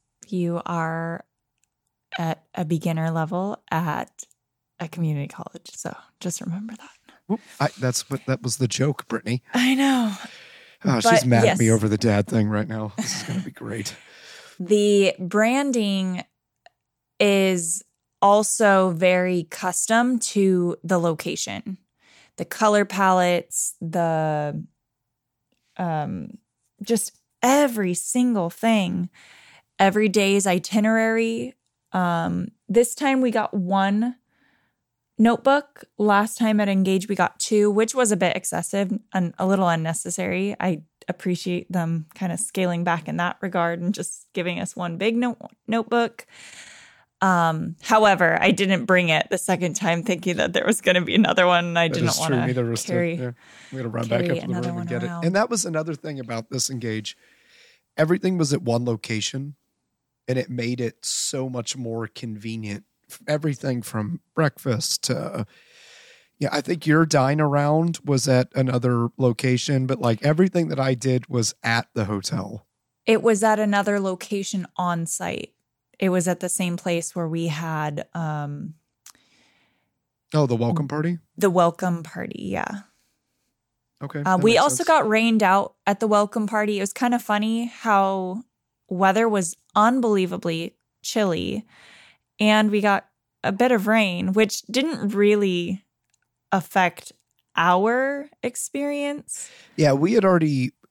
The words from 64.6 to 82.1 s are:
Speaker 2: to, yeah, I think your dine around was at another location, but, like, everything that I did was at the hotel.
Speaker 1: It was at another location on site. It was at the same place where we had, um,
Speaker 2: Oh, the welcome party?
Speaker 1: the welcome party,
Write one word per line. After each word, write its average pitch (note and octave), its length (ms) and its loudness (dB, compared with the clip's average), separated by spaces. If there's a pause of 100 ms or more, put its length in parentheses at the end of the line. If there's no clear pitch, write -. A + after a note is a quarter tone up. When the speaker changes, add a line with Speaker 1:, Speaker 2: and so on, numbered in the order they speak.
Speaker 2:
to, - 420 -4 (920)
yeah, D3 120 -2
I D3 100 -2
think E3+ 260 -4
your D#3+ 180 6
dine D3 340 2
around D3+ 640 2
was C#3 240 0
at B2+ 280 4
another B2 640 0
location, C3 680 0
but, B2 140 -2
like, A#2 240 0
everything E3 460 2
that C#3 100 -4
I C3+ 160 0
did B2+ 320 -2
was A#2+ 340 -2
at A#2 320 0
the A2 120 -2
hotel. A2 600 -6 (400)
Speaker 1:
It A3+ 160 2
was A3 220 2
at G#3+ 160 2
another G3+ 400 0
location F#3+ 640 -4 (100)
on F3 300 -2
site. - 480 -8 (460)
It F#3+ 100 2
was F3+ 180 2
at F3+ 120 -2
the F3+ 100 -6
same F3 280 -2
place E3+ 380 -4
where E3+ 120 -4
we E3 200 -2
had, D3+ 680 -4
um, D3+ 580 -6 (1600)
Speaker 2:
Oh, D3+ 140 4
the A#2+ 80 0
welcome A#2+ 320 0
party? D#3+ 320 -2 (180)
Speaker 1:
the G3+ 140 2
welcome E3+ 520 0
party, - 420 -12